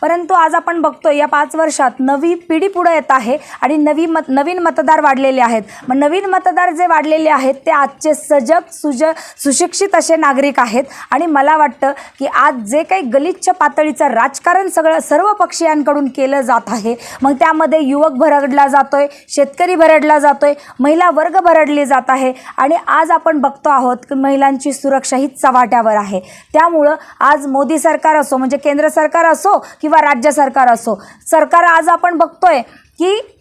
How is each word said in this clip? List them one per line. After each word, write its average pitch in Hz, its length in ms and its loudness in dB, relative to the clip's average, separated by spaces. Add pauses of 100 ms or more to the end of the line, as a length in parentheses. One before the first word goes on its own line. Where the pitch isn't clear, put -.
परंतु 339 320 -2
आज 320 200 2
आपण 339 260 -2
बघतोय 294 360 -2
या 294 100 0
पाच 294 280 -2
वर्षात 302 360 0 (100)
नवी 277 340 0
पिढी 339 340 -2
पुढे 349 260 0
येत 302 160 -2
आहे 262 280 0 (240)
आणि 285 140 0
नवी 302 300 0
मत, 320 220 -2
नवीन 285 300 -2
मतदार 320 420 0
वाढलेले 269 400 0
आहेत. 233 220 0 (260)
मग 254 80 0
नवीन 294 280 0
मतदार 370 460 0
जे 339 160 -2
वाढलेले 311 440 0
आहेत 269 240 0 (120)
ते 320 40 -2
आजचे 294 440 0
सजग, 294 460 0 (120)
सुज-, 302 400 -4 (320)
सुशिक्षित 349 500 -2
असे 320 220 2
नागरिक 285 440 0
आहेत 240 240 0 (260)
आणि 302 160 -2
मला 294 300 2
वाटतं 285 360 0 (260)
की 269 80 -4
आज 285 280 0
जे 240 280 -4
काही 370 200 -2
गलिच्छ 277 460 -2
पातळीचं 311 580 0
राजकारण 277 600 0
सगळं 320 300 0
सर्व 349 340 0
पक्षीयांकडून 302 760 -2
केलं 277 320 -2
जात 233 280 0
आहे, 226 260 -4 (280)
मग 269 100 2
त्यामध्ये 320 500 0
युवक 285 300 0
भरडला 285 540 2
जातोय, 277 400 0 (220)
शेतकरी 294 460 -2
भरडला 302 440 4
जातोय, 285 360 2 (260)
महिला 320 300 2
वर्ग 302 140 0 (160)
भरडले 302 460 2
जात 254 220 0
आहे 262 240 0 (240)
आणि 294 200 0 (120)
आज 320 220 2
आपण 320 280 0
बघतो 277 320 -2
आहोत 254 260 0
की 247 180 -12
महिलांची 277 580 0
सुरक्षा 269 440 -2
ही 269 100 -2
चव्हाट्यावर 240 680 0
आहे. 202 240 -4 (320)
त्यामुळं 311 420 2 (260)
आज 285 260 2
मोदी 277 320 -2
सरकार 311 380 0
असो 277 200 -2
म्हणजे 262 200 -2
केंद्र 285 320 0
सरकार 311 360 0
असो 330 420 0 (160)
किंवा 311 180 4
राज्य 294 300 0
सरकार 269 380 2
असो, 214 340 -2 (280)
सरकार 320 340 2
आज 330 240 2
आपण 349 300 0
बघतोय 320 420 2 (380)
की 403 320 -2 (100)